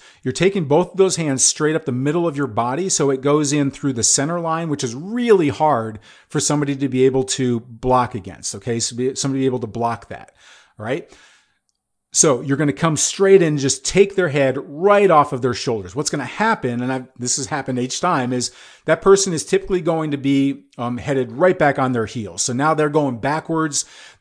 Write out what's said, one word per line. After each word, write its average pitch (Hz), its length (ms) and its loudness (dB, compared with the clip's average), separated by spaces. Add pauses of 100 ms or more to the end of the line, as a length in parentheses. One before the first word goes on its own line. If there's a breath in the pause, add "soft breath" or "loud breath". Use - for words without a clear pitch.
(240 loud breath)
You're 127 80 -2
taking 180 340 0
both 160 260 2
of 185 60 -12
those 190 180 4
hands 143 280 -2
straight 156 320 0
up 156 100 -4
the 135 60 -4
middle 147 360 0
of 147 80 -4
your 139 120 -2
body, 123 420 -2
so 139 220 2
it 131 100 -2
goes 143 320 2
in 143 160 2
through 135 240 -4
the 113 80 -4
center 160 380 0
line, 165 300 -4
which 143 140 -4
is 117 120 -6
really 196 540 2
hard 117 500 0 (280 loud breath)
for 151 120 -2
somebody 143 360 0
to 135 140 -2
be 127 160 4
able 135 180 4
to 123 360 0
block 123 560 0
against, 95 400 -10
okay? 113 240 -4
So 117 160 -4
be, 127 200 -2
somebody 135 260 -2
be 131 40 2
able 127 140 0
to 113 80 -6
block 117 420 -4
that, - 220 -16 (480 soft breath)
all 107 60 -10
right? 143 300 -6 (1000 soft breath)
So 135 280 2
you're 139 160 -2
gonna 147 160 0
come 160 240 0
straight 196 460 4
in, 151 160 0
just 131 260 -2
take 196 300 2
their 180 140 0
head 135 280 0
right 190 540 2
off 147 220 4
of 123 100 -6
their 123 100 0
shoulders. 101 420 -6
What's 147 140 -4
gonna 139 160 -4
happen, 131 560 -2
and 127 100 -2
I've, 131 240 -6
this 123 220 -4
has 135 80 -6
happened 135 320 -4
each 127 240 -4
time, 135 320 0
is 123 180 -4 (340 loud breath)
that 156 180 0
person 196 300 6
is 156 120 -4
typically 190 360 0
going 160 280 -2
to 143 80 -2
be, 139 480 0 (140)
um, 120 180 -4
headed 127 340 -2
right 180 280 2
back 143 180 4
on 131 140 0
their 113 160 -2
heels. 98 340 -8
So 123 120 -2
now 147 200 2
they're 151 160 2
going 143 300 0
backwards. 156 680 -2 (360 loud breath)